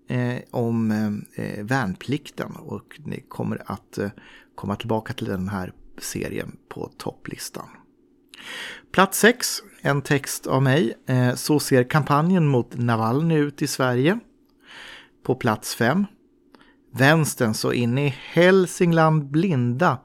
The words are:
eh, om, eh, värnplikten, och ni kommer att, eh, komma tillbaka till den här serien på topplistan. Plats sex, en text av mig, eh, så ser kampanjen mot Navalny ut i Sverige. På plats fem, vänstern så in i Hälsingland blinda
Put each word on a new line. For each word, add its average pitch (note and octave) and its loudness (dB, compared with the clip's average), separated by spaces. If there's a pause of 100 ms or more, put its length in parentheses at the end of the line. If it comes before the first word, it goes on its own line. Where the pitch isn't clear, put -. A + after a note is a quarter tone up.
eh, B2 -2 (120)
om, A#2 0 (440)
eh, G#2 -8
värnplikten, B2+ -6
och - -14
ni - -12
kommer A2 -8
att, - -10
eh, G2+ -2 (440)
komma G2+ -6
tillbaka A2+ -4
till - -8
den F#2+ -4
här F#2+ -8 (260)
serien - -8 (120)
på - -12
topplistan. - -12 (1200)
Plats - 2
sex, - 2 (180)
en C#3+ 0
text - -2
av C3+ 2
mig, C3 2 (120)
eh, B2+ 2
så C#3+ 0
ser B2+ 4
kampanjen D#3 2
mot B2 2
Navalny A#2+ 2
ut D3 0
i D3 -2
Sverige. C3 2 (1040)
På C3 0
plats A2+ -2
fem, G3 2 (840)
vänstern C3+ 4
så B2+ -2
in A#2+ 0
i C#3+ 2
Hälsingland E3 4
blinda C#3+ 0